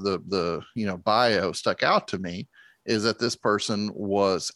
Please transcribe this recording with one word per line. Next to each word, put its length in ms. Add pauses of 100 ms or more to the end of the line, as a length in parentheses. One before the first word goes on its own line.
the, 280
the, 340 (120)
you 120
know, 100
bio 560
stuck 300
out 260
to 100
me 300 (380)
is 160
that 160
this 180
person 560
was, 640